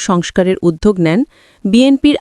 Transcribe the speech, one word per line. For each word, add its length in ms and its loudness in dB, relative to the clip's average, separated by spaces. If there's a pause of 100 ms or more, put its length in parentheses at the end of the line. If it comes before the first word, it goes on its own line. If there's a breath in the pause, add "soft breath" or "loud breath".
সংস্কারের 540 -2
উদ্যোগ 360 0
নেন 220 0 (440 soft breath)
বিএনপির 560 2